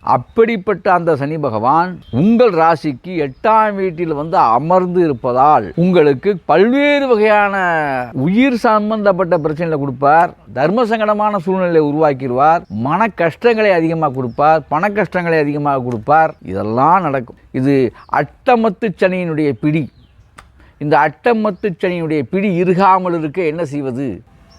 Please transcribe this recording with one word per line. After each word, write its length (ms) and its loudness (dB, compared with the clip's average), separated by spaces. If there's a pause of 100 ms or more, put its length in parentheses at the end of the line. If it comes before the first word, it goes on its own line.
அப்படிப்பட்ட 920 0
அந்த 240 2
சனி 220 -4
பகவான் 600 0 (100)
உங்கள் 400 4
ராசிக்கு 560 0
எட்டாம் 680 0
வீட்டில் 380 -4
வந்து 240 -4
அமர்ந்து 680 2
இருப்பதால் 720 2
உங்களுக்கு 680 2
பல்வேறு 640 2
வகையான 460 2 (580)
உயிர் 440 0
சம்பந்தப்பட்ட 840 0
பிரச்சனைகளை 400 -4
கொடுப்பார். 560 2 (180)
தர்ம 320 0
சங்கடமான 520 -2
சூழ்நிலையை 460 0
உருவாக்கிடுவார். 840 0
மன 400 -2
கஷ்டங்களை 600 0
அதிகமாக 440 0
கொடுப்பார். 540 0
பண 220 -2
கஷ்டங்களை 480 -2
அதிகமாக 420 -2
கொடுப்பார். 640 0
இதெல்லாம் 600 0
நடக்கும். 340 -4 (140)
இது 420 0 (140)
அட்டமத்து 920 -2
சனியினுடைய 540 -2
பிடி. 380 -2 (880)
இந்த 200 0
அட்டமத்து 840 -2
சனியினுடைய 420 -2
பிடி 400 -2
இருகாமல் 560 2
இருக்க 240 -6
என்ன 220 -2
செய்வது? 580 -8 (360)